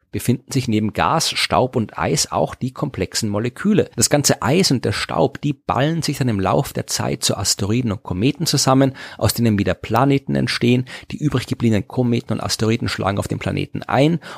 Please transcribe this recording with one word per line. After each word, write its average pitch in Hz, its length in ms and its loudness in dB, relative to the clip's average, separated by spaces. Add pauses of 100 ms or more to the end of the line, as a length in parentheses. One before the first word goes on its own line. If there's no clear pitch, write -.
(120)
befinden - 400 -2
sich 135 160 -2
neben 107 260 2
Gas, 117 380 0
Staub - 440 0
und 113 220 -4
Eis - 340 0
auch - 240 -2
die 127 160 -4
komplexen - 560 -4
Moleküle. 123 720 0
Das 120 120 2
ganze - 320 2
Eis 165 300 2
und 127 140 0
der 110 80 0
Staub, - 480 -2
die 147 100 0
ballen 139 520 -2
sich 147 160 -4
dann 127 100 0
im 104 100 0
Lauf 110 320 2
der - 160 -6
Zeit - 360 -4
zu - 120 0
Asteroiden 107 560 0
und 95 120 -6
Kometen 120 420 -2
zusammen, 135 480 2 (240)
aus - 160 2
denen 110 260 2
wieder 95 140 2
Planeten 139 600 0
entstehen. 123 500 2 (260)
Die - 60 -10
übrig 139 300 -2
gebliebenen 110 400 0
Kometen 117 500 -2
und - 60 -8
Asteroiden 110 440 0
schlagen 101 300 -2
auf 101 100 -2
den 101 120 -4
Planeten 95 440 -4
ein 147 360 2 (180)